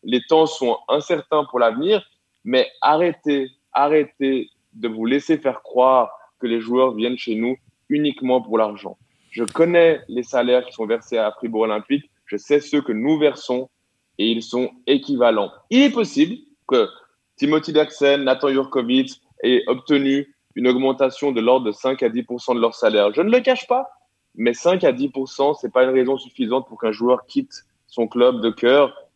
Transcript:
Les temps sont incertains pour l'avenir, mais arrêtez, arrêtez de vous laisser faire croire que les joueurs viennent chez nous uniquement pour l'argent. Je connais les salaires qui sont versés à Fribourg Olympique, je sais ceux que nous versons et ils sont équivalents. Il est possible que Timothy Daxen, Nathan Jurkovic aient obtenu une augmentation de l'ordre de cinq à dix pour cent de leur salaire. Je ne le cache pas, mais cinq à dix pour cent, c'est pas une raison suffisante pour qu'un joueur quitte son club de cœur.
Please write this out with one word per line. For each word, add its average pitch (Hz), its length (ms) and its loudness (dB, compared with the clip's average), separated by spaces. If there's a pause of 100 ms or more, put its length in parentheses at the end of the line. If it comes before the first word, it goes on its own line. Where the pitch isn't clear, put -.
Les 117 240 0
temps 160 180 4
sont 131 320 -2 (120)
incertains 147 600 -2
pour 123 100 -4
l'avenir, 143 460 0 (380)
mais 123 240 0 (140)
arrêtez, 147 680 0 (240)
arrêtez 139 760 0 (240)
de 110 140 -8
vous 110 180 -6
laisser 143 320 0
faire 139 260 -4
croire 127 480 2 (280)
que 127 60 -6
les 117 140 -2
joueurs 123 340 2
viennent 120 240 -4
chez 117 160 -6
nous 117 220 -2 (340)
uniquement 131 520 0
pour 113 160 -4
l'argent. 104 400 -4 (340)
Je 117 120 -6
connais 165 640 4
les 120 160 -6
salaires 123 420 0
qui - 80 -20
sont 113 120 -8
versés 113 320 -4
à 107 140 0
Fribourg 113 300 -6
Olympique, 110 480 -4 (160)
je 104 120 -8
sais 147 220 0
ceux 143 220 -2
que 123 100 -6
nous 127 260 0
versons 131 520 -2 (480)
et 110 120 0
ils 113 140 -2
sont 123 260 -4 (160)
équivalents. 120 680 0 (180)
Il 247 120 4
est 277 80 6
possible 196 460 -2 (320)
que 120 200 2 (500)
Timothy 151 340 -2
Daxen, 143 520 0
Nathan 131 260 0
Jurkovic 131 720 -2 (220)
aient 123 240 2
obtenu 139 680 -2 (200)
une 123 120 0
augmentation 131 640 0
de 117 80 -2
l'ordre 123 280 2
de 104 40 -2
cinq 131 300 -4
à 120 80 2
dix 120 140 -4
pour 120 180 -10
cent 127 140 -2
de 120 40 -4
leur 113 140 0
salaire. 104 400 2
Je 151 80 0
ne 202 80 0
le 247 120 4
cache 254 260 -2
pas, 262 200 -2 (480)
mais 120 180 0
cinq 180 300 0
à 147 80 4
dix 131 180 -4
pour 131 200 -6
cent, 143 240 0
c'est 123 180 -8
pas 127 120 4
une 131 80 2
raison 131 260 2
suffisante 127 500 -6
pour 113 120 -20
qu'un 110 120 -2
joueur 120 360 0
quitte - 380 -8 (220)
son 117 200 -4
club 123 340 2
de 113 80 0
cœur. 127 440 2 (220)